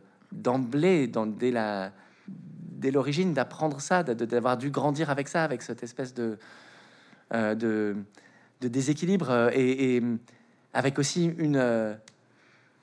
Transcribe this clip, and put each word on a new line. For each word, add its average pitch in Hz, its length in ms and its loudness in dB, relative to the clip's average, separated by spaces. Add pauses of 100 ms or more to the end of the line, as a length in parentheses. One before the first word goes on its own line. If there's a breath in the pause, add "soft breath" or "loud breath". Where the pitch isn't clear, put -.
(320 soft breath)
d'emblée, 131 760 2
dans, 117 180 -2
dès 107 260 0
la, 104 400 -2 (360 loud breath)
dès - 640 -8
l'origine, 143 420 2
d'apprendre 139 480 -2
ça, 180 220 2
de, 135 100 -2
de, 117 120 -2
d'avoir 120 320 2
dû 135 120 -4
grandir 143 400 0
avec 139 180 -2
ça, 165 160 0
avec 139 180 -4
cette 117 220 -10
espèce 127 300 -8
de, 113 240 -4 (960 loud breath)
euh, 110 220 2
de, 107 420 0 (640 soft breath)
de 127 80 -2
déséquilibre, 147 600 0
euh, 120 240 4
et, 131 440 4
et, 117 40 2
euh, 120 160 0 (560 soft breath)
avec 135 260 0
aussi 170 260 0 (120)
une, 151 200 2
euh, 113 360 2 (880 soft breath)